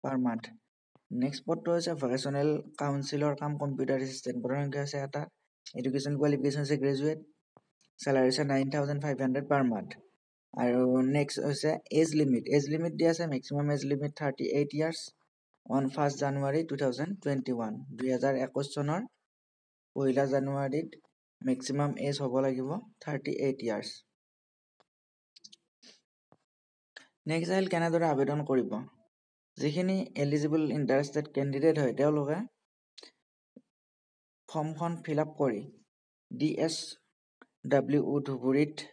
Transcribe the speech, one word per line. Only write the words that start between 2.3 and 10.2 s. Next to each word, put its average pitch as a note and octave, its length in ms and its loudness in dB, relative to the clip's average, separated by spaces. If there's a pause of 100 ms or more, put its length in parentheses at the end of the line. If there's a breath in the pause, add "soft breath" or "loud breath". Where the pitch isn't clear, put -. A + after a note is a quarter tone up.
কাউন্সিলৰ C#3+ 600 0
কাম D3 100 -2 (100)
কম্পিউটাৰ C3+ 440 0
এছিষ্টেণ্ট, B2+ 360 -6
পদৰ B2+ 200 -2
সংখ্যা C#3+ 220 -2
হৈছে C#3+ 220 -6
এটা, C#3+ 160 -6 (580)
এডুকেশ্যন C3+ 400 -2
কোৱালিফিকেশ্যন C#3+ 440 2
হৈছে C#3+ 180 0
গ্ৰেজুৱেট, C#3+ 360 0 (840)
চেলাৰী C3 260 4
হৈছে C#3+ 240 2
নাইন C3+ 220 2
থাউজেণ্ড C#3+ 300 0
ফাইভ C#3 200 0
হাণ্ড্ৰেড C3+ 280 0
per C#3 100 4 (100)
month। F#2+ 200 -6 (680)